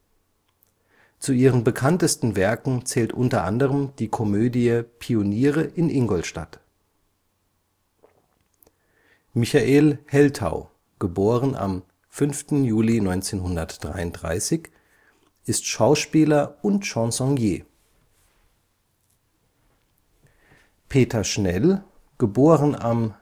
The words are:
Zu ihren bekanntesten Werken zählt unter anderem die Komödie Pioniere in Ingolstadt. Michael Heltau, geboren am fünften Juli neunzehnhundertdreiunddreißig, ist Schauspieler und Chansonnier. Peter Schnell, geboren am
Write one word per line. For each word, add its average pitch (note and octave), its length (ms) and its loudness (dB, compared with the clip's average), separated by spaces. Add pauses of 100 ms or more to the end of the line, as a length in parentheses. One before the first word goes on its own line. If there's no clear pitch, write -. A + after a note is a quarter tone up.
(1200)
Zu C#3 120 -4
ihren B2+ 300 4
bekanntesten C3 720 0
Werken A2+ 500 -2
zählt A2+ 280 -2
unter A#2+ 320 0
anderem C3+ 540 -2
die A2 100 -4
Komödie A#2 720 0 (160)
Pioniere A2+ 640 0
in E3 260 -2
Ingolstadt. G2 680 -4 (2750)
Michael C3+ 720 2
Heltau, - 600 0 (300)
geboren A2+ 560 0
am F#2+ 280 -4 (260)
fünften C#3+ 560 -2
Juli A2 360 2
neunzehnhundertdreiunddreißig, F2+ 1700 -6 (800)
ist - 180 -4
Schauspieler D3 960 2
und G3+ 240 -2
Chansonnier. A#2 800 -2 (3250)
Peter A#2 360 2
Schnell, G#2+ 600 0 (340)
geboren C3+ 560 4
am A#2 480 -2